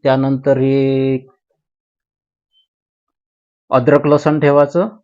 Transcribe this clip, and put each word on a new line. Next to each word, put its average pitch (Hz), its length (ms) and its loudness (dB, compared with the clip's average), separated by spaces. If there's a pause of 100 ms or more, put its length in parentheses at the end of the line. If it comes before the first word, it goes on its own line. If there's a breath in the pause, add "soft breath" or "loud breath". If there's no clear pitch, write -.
त्यानंतर 135 560 -2
हे 135 600 -2 (2500)
अद्रक 131 360 2
लसण 151 340 0
ठेवायचं. 143 480 0 (160)